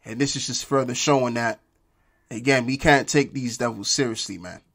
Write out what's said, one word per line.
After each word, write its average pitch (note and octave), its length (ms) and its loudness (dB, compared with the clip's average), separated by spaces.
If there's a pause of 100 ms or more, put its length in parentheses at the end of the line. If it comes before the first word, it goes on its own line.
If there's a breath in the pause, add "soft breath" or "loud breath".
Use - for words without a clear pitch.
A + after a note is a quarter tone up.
And A2+ 160 -8
this C#3 140 0
is C3+ 120 -6
just - 180 -6
further C3 300 0
showing B2+ 400 2
that, A#2 260 -2 (680)
again, B2 360 2
we C3 100 -2
can't C#3 320 4
take D3 240 2
these B2 240 -6
devils A2+ 320 -4
seriously, A2+ 480 -2
man. F2+ 240 -16 (140)